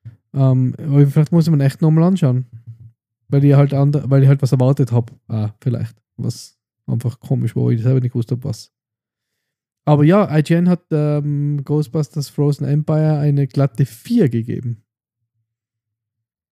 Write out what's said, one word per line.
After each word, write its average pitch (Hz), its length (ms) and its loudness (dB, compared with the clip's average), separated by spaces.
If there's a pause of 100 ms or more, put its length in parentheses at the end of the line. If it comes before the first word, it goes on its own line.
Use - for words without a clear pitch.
(340)
Ähm, 131 440 0
aber 143 300 2
vielleicht 151 240 0
muss 165 160 2
ich 165 60 2
mir 139 120 2
echt - 160 -4
nochmal 160 240 2
anschauen, 131 400 0 (840)
weil 143 160 0
ich 143 120 6
halt 139 180 4
ander-, 139 360 0
weil 135 140 4
ich 135 60 6
halt 139 120 2
was 131 120 -2
erwartet 131 400 2
hab, 120 180 -2 (160)
ah, 107 320 -4
vielleicht, 117 360 -6 (220)
was - 400 -10 (300)
einfach 120 320 -6
komisch 120 360 -4
war, 123 100 -2
weil 120 100 0
ich 113 80 -4
selber 131 160 2
nicht 123 140 -4
gewusst 117 180 -6
hab, 123 140 -6
was. - 260 -12 (1120)
Aber 147 200 4
ja, 170 320 2
I 151 60 4
G 170 100 -2
N 175 160 2
hat, 175 220 0
ähm, 147 720 -2
Ghostbusters 151 640 -4
Frozen 143 360 -2
Empire 156 540 0
eine 143 280 0
glatte 139 380 -2
vier 233 440 0
gegeben. 117 540 -6 (1700)